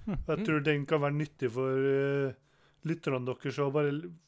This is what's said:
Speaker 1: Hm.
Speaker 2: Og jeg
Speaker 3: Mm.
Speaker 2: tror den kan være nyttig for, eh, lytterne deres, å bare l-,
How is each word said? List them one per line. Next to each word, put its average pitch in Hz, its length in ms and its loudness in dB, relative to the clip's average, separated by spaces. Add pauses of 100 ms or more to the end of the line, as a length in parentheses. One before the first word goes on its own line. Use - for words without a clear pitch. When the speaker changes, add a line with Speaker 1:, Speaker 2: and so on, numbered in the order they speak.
Speaker 1:
Hm. 214 80 -4
Speaker 2:
Og - 140 -4
jeg 156 100 0
Speaker 3:
Mm. 208 80 -4
Speaker 2:
tror 151 180 2
den 143 220 2
kan 156 160 2
være 147 160 0
nyttig 147 340 -2
for, 131 220 0
eh, 139 600 2 (520)
lytterne 147 400 -2
deres, 127 320 -4
å 143 160 2
bare 147 160 4
l-, 160 220 -4 (160)